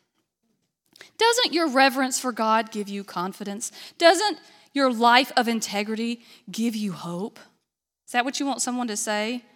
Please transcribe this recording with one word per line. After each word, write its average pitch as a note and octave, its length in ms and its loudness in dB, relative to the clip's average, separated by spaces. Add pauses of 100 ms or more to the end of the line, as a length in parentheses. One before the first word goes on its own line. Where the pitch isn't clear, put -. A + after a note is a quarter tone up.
(1160)
Doesn't A#4 360 2
your E4 160 2
reverence C4 500 2
for B3 140 -4
God A3 360 0
give G#3 200 -6
you G3+ 160 -8
confidence? G3 680 -8 (260)
Doesn't F4 420 4 (340)
your C4+ 180 2
life A#3+ 460 4
of A#3 100 2
integrity A3 720 -4 (300)
give A3 240 -2
you G#3+ 160 -4
hope? F3 480 -8 (680)
Is - 60 -18
that A#3+ 140 0
what C#4 160 -6
you C#4 40 0
want B3 160 -4
someone B3 280 -4
to G#3 80 -6
say G#3+ 480 -4 (100)